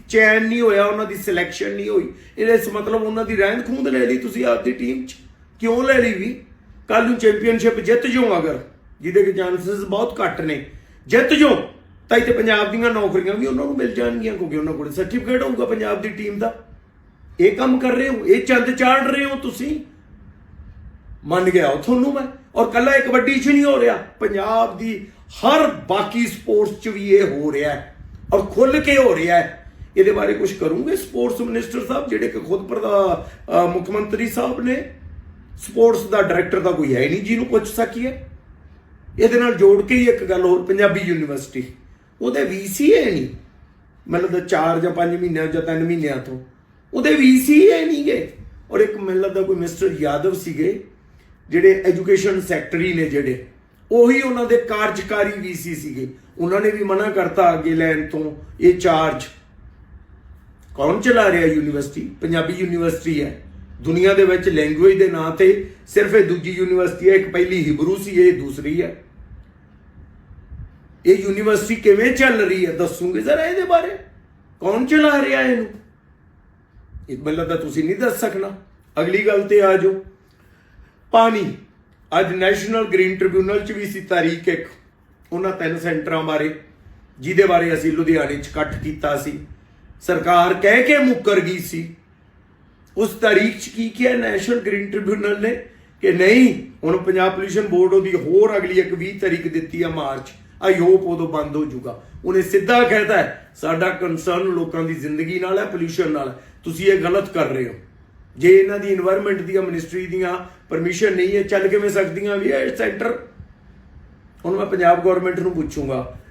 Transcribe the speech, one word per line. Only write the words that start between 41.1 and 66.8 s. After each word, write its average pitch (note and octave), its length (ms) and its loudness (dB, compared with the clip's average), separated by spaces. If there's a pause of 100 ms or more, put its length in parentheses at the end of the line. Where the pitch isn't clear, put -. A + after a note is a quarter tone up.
ਉਹਦੇ C#3+ 240 -2
ਵੀ F#3+ 220 -6
ਸੀ D4 280 2
ਹੈ C#4+ 160 4
ਨਹੀਂ, C3 180 -2 (800)
ਮੈਨੂੰ F3 220 -2
ਲੱਗਦਾ F3+ 160 -2
ਚਾਰ D#3+ 340 0
ਜਾਂ F3 100 0
ਪੰਜ E3+ 300 -2
ਮਹੀਨਿਆਂ D#3+ 260 -2
ਜਾਂ D#3 160 -4
ਤਿੰਨ D#3+ 220 -4
ਮਹੀਨਿਆਂ D#3 320 -2
ਤੋਂ B2+ 240 -12 (540)
ਉਹਦੇ C#4+ 200 2
ਵੀ C4 260 6
ਸੀ D4+ 300 8
ਹੈ D#4+ 160 4
ਨਹੀਂ C#4+ 180 -2
ਗੇ। - 280 -2 (380)
ਔਰ F#3+ 100 2
ਇੱਕ G#3 160 0
ਮੈਨੂੰ F#3+ 260 -2
ਲੱਗਦਾ F#3+ 200 -2
ਕੋਈ F#3+ 140 -2
ਮਿਸਟਰ E3+ 440 -4
ਯਾਦਵ D3 340 -2
ਸੀਗੇ, E3+ 500 -4 (680)
ਜਿਹੜੇ F#3+ 340 6
ਐਜੂਕੇਸ਼ਨ F#3+ 540 2
ਸੈਕਟਰੀ E3+ 520 -4
ਨੇ E3 120 0
ਜਿਹੜੇ, C3 420 -4 (460)
ਉਹੀ A#3+ 280 6
ਉਹਨਾਂ B3 240 -2
ਦੇ A#3 120 2
ਕਾਰਜਕਾਰੀ G#3 840 -2
ਵੀ F3+ 140 -8
ਸੀ E3+ 200 -8
ਸੀਗੇ। C3 340 -8 (300)
ਉਹਨਾਂ F3+ 220 0
ਨੇ G#3+ 100 2
ਵੀ G#3+ 140 -2
ਮਨਾ G3 260 0
ਕਰਤਾ F3 420 2
ਅੱਗੇ D#3+ 220 -2
ਲੈਣ D#3+ 320 0
ਤੋਂ D#3 300 -6 (240)
ਇਹ F3+ 140 6
ਚਾਰਜ। D#3+ 500 0 (1500)
ਕੌਣ D#3 260 0
ਚਲਾ A3+ 300 2
ਰਿਹਾ E3+ 160 2
ਯੂਨੀਵਰਸਿਟੀ? D3 640 -4 (100)
ਪੰਜਾਬੀ E3 320 -2
ਯੂਨੀਵਰਸਿਟੀ E3+ 720 -4
ਹੈ। - 200 -10 (380)
ਦੁਨੀਆ F3+ 340 2
ਦੇ G3 100 4
ਵਿੱਚ F3+ 240 2
ਲੈਂਗੁਏਜ E3 500 4
ਦੇ F#3+ 100 4
ਨਾਂ D#3+ 220 -4
ਤੇ F#3+ 400 2 (160)
ਸਿਰਫ G3+ 280 0
ਇਹ G#3 100 6
ਦੂਜੀ E3+ 260 -4
ਯੂਨੀਵਰਸਿਟੀ F3+ 600 0